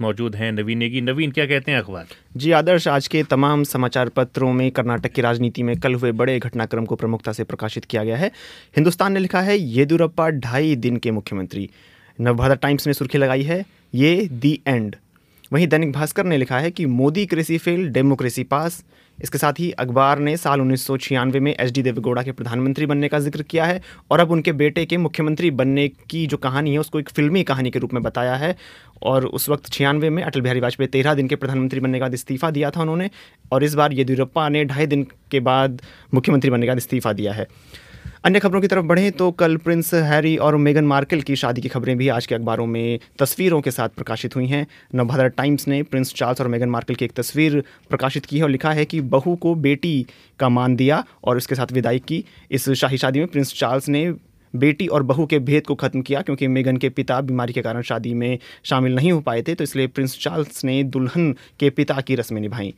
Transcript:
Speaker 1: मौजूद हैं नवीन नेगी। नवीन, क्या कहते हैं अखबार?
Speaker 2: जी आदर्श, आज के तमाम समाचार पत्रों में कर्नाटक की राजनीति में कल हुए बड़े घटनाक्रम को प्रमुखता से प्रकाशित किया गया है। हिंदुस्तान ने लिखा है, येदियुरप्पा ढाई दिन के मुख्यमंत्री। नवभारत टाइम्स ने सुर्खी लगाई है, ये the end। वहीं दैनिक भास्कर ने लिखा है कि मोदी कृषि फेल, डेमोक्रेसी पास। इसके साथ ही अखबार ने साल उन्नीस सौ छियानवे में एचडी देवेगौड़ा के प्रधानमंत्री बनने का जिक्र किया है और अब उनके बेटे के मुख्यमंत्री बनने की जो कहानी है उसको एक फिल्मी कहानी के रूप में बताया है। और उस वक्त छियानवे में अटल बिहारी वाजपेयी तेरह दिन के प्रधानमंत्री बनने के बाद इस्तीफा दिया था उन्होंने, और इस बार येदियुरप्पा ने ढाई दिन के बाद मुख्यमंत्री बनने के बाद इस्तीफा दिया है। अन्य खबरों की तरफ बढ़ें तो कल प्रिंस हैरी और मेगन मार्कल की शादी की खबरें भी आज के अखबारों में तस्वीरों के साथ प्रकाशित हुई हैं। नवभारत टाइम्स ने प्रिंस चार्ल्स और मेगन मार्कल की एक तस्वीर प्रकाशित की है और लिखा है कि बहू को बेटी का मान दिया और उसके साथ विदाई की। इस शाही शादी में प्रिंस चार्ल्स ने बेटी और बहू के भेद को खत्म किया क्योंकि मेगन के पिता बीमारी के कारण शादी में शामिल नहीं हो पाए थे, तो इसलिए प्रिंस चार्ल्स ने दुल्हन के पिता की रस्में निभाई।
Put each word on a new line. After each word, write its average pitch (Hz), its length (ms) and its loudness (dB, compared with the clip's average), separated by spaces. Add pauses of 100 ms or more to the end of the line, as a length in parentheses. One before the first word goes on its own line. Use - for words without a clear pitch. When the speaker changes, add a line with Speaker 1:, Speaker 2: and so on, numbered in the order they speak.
Speaker 1:
मौजूद 110 360 -2
हैं 113 160 -2
नवीन 107 260 -4
नेगी। 117 220 -2
नवीन, 139 300 -2
क्या 147 160 0
कहते 139 260 0
हैं 135 60 0
अखबार? 92 280 -8 (300)
Speaker 2:
जी 139 140 0
आदर्श, 165 380 4
आज 139 180 0
के 156 160 0
तमाम 147 420 2
समाचार 127 440 0
पत्रों 127 440 0
में 127 180 2
कर्नाटक 120 420 -2
की 131 100 0
राजनीति 120 400 0
में 120 180 -2
कल 131 140 0
हुए 123 180 0
बड़े 123 260 0
घटनाक्रम 113 460 -4
को 113 120 -4
प्रमुखता 113 360 -4
से 107 120 -4
प्रकाशित - 400 -8
किया 107 200 -4
गया 113 120 -2
है। 165 100 0 (500)
हिंदुस्तान 175 360 2
ने 196 80 0
लिखा 185 200 0
है, 202 180 2
येदियुरप्पा 160 720 2
ढाई 139 460 0
दिन 120 200 0
के 117 140 -2
मुख्यमंत्री। 101 600 -6 (500)
नवभारत 123 400 2
टाइम्स 143 260 0
ने 143 60 0
सुर्खी 139 260 -2
लगाई 135 240 2
है, 170 240 -4 (280)
ये 170 340 4 (160)
the 147 140 4 (100)
end। 113 280 -2 (560)
वहीं 160 160 2
दैनिक 156 240 2
भास्कर 151 320 -2
ने 175 120 0
लिखा 127 220 0
है 160 120 0
कि 175 160 -4
मोदी 143 400 2
कृषि 165 320 0
फेल, 175 300 0
डेमोक्रेसी 131 560 0
पास। 156 400 -2 (380)
इसके - 160 -6
साथ 147 200 2
ही 175 140 -2
अखबार 135 460 2
ने 147 180 0
साल 143 240 0
उन्नीस 131 260 0
सौ 135 100 -2
छियानवे 131 440 0
में 147 200 0
एचडी 127 220 0
देवेगौड़ा 123 400 0
के 131 100 -6
प्रधानमंत्री 127 540 -2
बनने 143 220 0
का 147 120 0
जिक्र 147 220 -4
किया 160 220 -2
है 180 180 -2 (280)
और 151 100 4
अब 170 100 4
उनके 165 220 2
बेटे 147 340 0
के 170 100 -2
मुख्यमंत्री 160 540 0
बनने 139 380 0
की 160 380 -6
जो 143 100 -2
कहानी 139 360 -2
है 147 60 0
उसको 156 220 -4
एक 139 80 -10
फिल्मी 156 340 0
कहानी 131 280 -2
के 127 80 -2
रूप 127 160 -6
में 123 80 -2
बताया 123 320 -2
है। 151 220 -2 (460)
और 131 240 0
उस - 220 -6
वक्त - 240 -4
छियानवे 147 380 2
में 165 120 -2
अटल 147 180 -4
बिहारी 127 200 0
वाजपेयी 123 280 -2
तेरह 135 260 2
दिन 139 140 0
के 143 80 -2
प्रधानमंत्री 131 440 -2
बनने 131 180 0
के 123 40 -2
बाद 127 120 -4
इस्तीफा 131 360 -4
दिया 143 200 -2
था 165 120 -4
उन्होंने, 165 280 -2 (420)
और 135 120 2
इस 151 100 0
बार 147 180 4
येदियुरप्पा 131 560 0
ने 147 160 2
ढाई 139 220 -2
दिन 143 200 0 (240)
के 139 100 2
बाद 131 420 2 (320)
मुख्यमंत्री 131 360 4
बनने 120 160 2
के 120 40 2
बाद 127 80 0
इस्तीफा 120 340 -2
दिया 101 200 -2
है। 101 140 -6 (800)
अन्य 185 160 6
खबरों 196 200 2
की 190 60 8
तरफ 190 180 2
बढ़ें 180 280 4
तो 185 180 2
कल 170 260 2
प्रिंस 165 380 0
हैरी 156 420 4
और 151 200 4
मेगन 147 280 4
मार्कल 139 360 2
की 139 160 -2
शादी 123 240 -2
की 117 80 -4
खबरें 123 280 -2
भी 131 120 2
आज 120 180 0
के - 80 -2
अखबारों 113 320 -2
में 117 320 -2 (200)
तस्वीरों 170 420 2
के 139 100 -2
साथ 120 180 -2
प्रकाशित 113 480 -6
हुई 127 100 -2
हैं। 143 200 -2 (280)
नवभारत 127 420 2
टाइम्स 143 320 0
ने 139 140 0
प्रिंस 131 320 -4
चार्ल्स 127 260 -2
और 127 80 0
मेगन 120 200 0
मार्कल 120 260 -2
की 120 100 -4
एक 117 80 -4
तस्वीर 147 520 0 (260)
प्रकाशित 135 360 -2
की 143 120 -4
है 160 60 2
और 147 60 2
लिखा 139 220 0
है 151 120 2
कि 160 160 -6
बहू 135 360 0
को 170 180 0
बेटी 143 520 0 (340)
का 135 80 2
मान 123 280 4
दिया 143 280 2 (200)
और 123 120 2
उसके 120 180 -2
साथ 127 180 -4
विदाई 123 260 0
की। 160 260 -6 (260)
इस 135 200 -2
शाही 131 280 0
शादी 135 200 0
में 165 100 0
प्रिंस 139 260 -2
चार्ल्स 135 340 -2
ने 151 260 0 (420)
बेटी 151 300 2
और 147 160 2
बहू 135 240 0
के 147 120 2
भेद 143 280 0
को 139 80 -2
खत्म 131 260 -2
किया 135 220 -4
क्योंकि 139 240 -2
मेगन 131 300 0
के 131 120 0
पिता 131 320 -2
बीमारी 123 320 -2
के 123 100 -4
कारण 117 200 -4
शादी 117 320 -4
में 120 240 -2 (260)
शामिल 131 300 2
नहीं 147 180 2
हो 165 80 2
पाए 117 220 -2
थे, 160 120 -2
तो 170 100 -4
इसलिए 135 220 -2
प्रिंस 131 340 -4
चार्ल्स 147 440 -6
ने 135 200 0
दुल्हन 135 480 0
के - 380 -2
पिता 135 300 -2
की 131 140 -2
रस्में 113 260 -4
निभाई। 104 380 -6